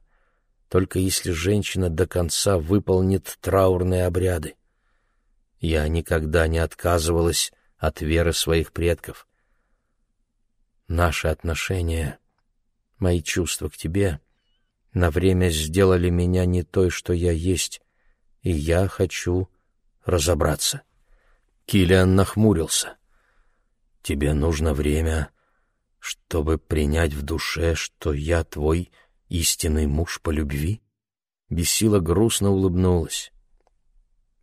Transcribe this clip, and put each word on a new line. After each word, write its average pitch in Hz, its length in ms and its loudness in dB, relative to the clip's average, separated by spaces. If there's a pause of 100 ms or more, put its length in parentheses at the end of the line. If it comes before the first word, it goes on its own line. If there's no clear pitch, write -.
(680)
только 92 300 0
если 95 320 -2
женщина 92 580 -2
до 82 180 0
конца 90 500 0
выполнит 92 840 0
траурные 92 640 2
обряды? 90 500 -2 (1040)
Я 80 280 0
никогда 80 600 0
не 80 100 0
отказывалась 85 960 0 (260)
от - 240 -4
веры 82 320 2
своих 82 380 0
предков. - 560 -4 (1600)
Наши 82 400 0
отношения, 82 920 -4 (800)
мои 87 240 0
чувства - 480 -4
к - 80 -14
тебе 85 420 -2 (720)
на 90 180 2
время 90 380 2
сделали 87 600 2
меня 90 360 2
не 90 180 0
той, 92 260 0
что - 220 -6
я 87 200 0
есть, 85 500 -2 (600)
и 90 100 -2
я 82 360 0
хочу 92 600 -2 (560)
разобраться». 78 760 0 (840)
Килиан 92 500 4
нахмурился. 98 800 0 (1080)
«Тебе 73 300 0
нужно 78 420 0
время, 78 560 0 (720)
чтобы 78 540 -4
принять 78 560 0
в 71 80 -8
душе, 80 500 -2
что - 400 -6
я 80 300 0
твой 80 480 -2 (360)
истинный 78 600 0
муж 78 340 -2
по - 80 -4
любви?» 76 540 -4 (640)
Бесила 101 500 2
грустно 98 520 2
улыбнулась. 90 800 0 (1120)